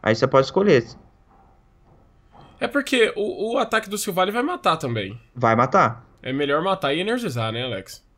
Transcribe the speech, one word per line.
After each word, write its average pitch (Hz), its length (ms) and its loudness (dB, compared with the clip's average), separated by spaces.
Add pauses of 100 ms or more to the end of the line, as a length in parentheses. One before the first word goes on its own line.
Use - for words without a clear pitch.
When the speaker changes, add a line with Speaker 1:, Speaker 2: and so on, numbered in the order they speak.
Speaker 1:
Aí 110 120 2
você 127 120 2
pode 135 200 4
escolher. 185 380 4 (1800)
Speaker 2:
É 254 80 -2
porque 262 480 0
o, 214 380 -4
o - 40 0
ataque 226 300 -2
do 202 100 -6
Silvally 185 340 -2
vai 240 100 -2
matar 269 340 0
também. 113 440 -6 (140)
Speaker 1:
Vai 117 220 4
matar. 127 480 2 (180)
Speaker 2:
É 127 100 -6
melhor 143 300 0
matar 185 320 -2
e 160 60 -2
energizar, 180 520 -4
né, 120 120 -6
Alex? 101 400 -10 (140)